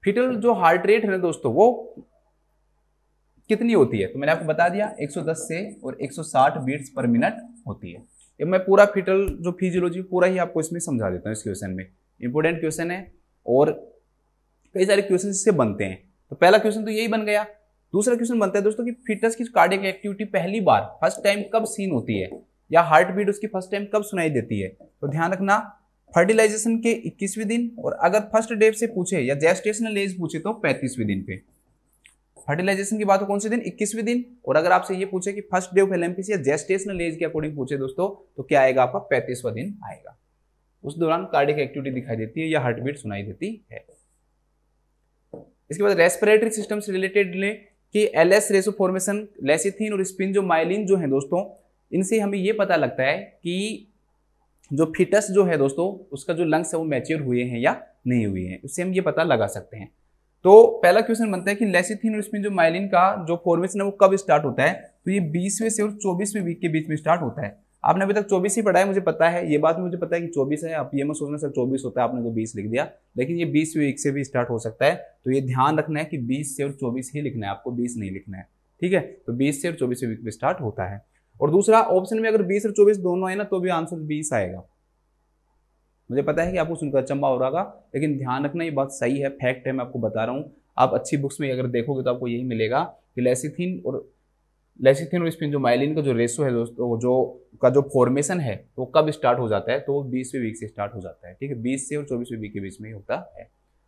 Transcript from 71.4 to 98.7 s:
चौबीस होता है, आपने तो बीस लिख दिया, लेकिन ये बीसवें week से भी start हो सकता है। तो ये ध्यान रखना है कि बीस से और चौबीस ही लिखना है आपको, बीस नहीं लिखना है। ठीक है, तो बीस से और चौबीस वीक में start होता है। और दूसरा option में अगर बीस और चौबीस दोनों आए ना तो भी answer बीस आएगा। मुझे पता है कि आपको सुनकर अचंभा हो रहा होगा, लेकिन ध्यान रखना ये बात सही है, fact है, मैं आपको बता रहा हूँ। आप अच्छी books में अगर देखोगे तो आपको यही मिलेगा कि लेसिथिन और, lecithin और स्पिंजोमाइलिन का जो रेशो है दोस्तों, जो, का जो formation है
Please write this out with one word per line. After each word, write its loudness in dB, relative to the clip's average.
चौबीस -2
होता -2
है, 2
आपने -4
तो -4
बीस -4
लिख -6
दिया, -4
लेकिन -4
ये -2
बीसवें 0
week -2
से 0
भी -4
start -2
हो -4
सकता -2
है। 2
तो -2
ये 2
ध्यान 0
रखना -2
है -4
कि -8
बीस -6
से -4
और -4
चौबीस -6
ही -4
लिखना -6
है -4
आपको, -8
बीस -4
नहीं -6
लिखना -12
है। -16
ठीक 0
है, 2
तो -6
बीस 0
से -2
और -4
चौबीस -4
वीक -4
में -8
start -4
होता -6
है। -14
और 2
दूसरा 6
option 0
में 0
अगर 2
बीस 0
और -2
चौबीस 6
दोनों -2
आए -4
ना -2
तो -2
भी -2
answer -2
बीस -6
आएगा। -2
मुझे 0
पता 0
है -2
कि -2
आपको -2
सुनकर 0
अचंभा 0
हो 2
रहा 2
होगा, 0
लेकिन 0
ध्यान -2
रखना -4
ये -4
बात -2
सही -2
है, -2
fact -4
है, -2
मैं -4
आपको -10
बता -2
रहा -4
हूँ। -10
आप 4
अच्छी -2
books -4
में -2
अगर -2
देखोगे -2
तो -2
आपको -4
यही -4
मिलेगा -2
कि -4
लेसिथिन -2
और, -6
lecithin 4
और 0
स्पिंजोमाइलिन 2
का 0
जो 2
रेशो 2
है 2
दोस्तों, -2
जो, 0
का 8
जो 6
formation 2
है -4